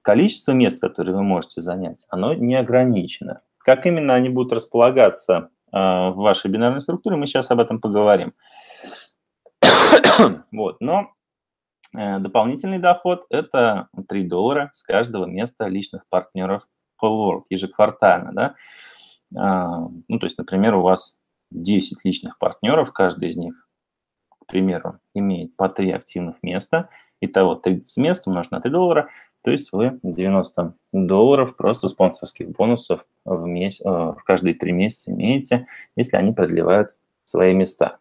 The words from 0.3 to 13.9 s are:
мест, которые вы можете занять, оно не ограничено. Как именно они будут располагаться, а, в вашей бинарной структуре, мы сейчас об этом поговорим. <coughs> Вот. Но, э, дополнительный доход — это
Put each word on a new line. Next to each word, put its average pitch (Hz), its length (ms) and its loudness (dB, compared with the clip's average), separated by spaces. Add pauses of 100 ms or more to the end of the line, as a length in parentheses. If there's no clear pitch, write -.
мест, 123 260 2
которые 92 340 -4
вы 98 100 -2
можете 90 360 -2
занять, 90 480 -8
оно 104 260 -2
не 123 220 -2
ограничено. 123 840 0 (160)
Как 131 280 2
именно 156 280 2
они 127 160 2
будут 127 240 -2
располагаться, 117 960 2 (240)
а, 92 380 2
в 90 40 -8
вашей 101 340 0
бинарной 120 300 0
структуре, 175 380 -4
мы 143 100 -4
сейчас 131 240 -2
об 117 80 2
этом 117 220 0
поговорим. 104 520 2 (1800)
<coughs> 127 340 2
Вот. 107 300 -6
Но, 175 300 -2 (840)
э, 101 240 -6
дополнительный 127 600 -2
доход — 175 500 0
это 120 580 0 (200)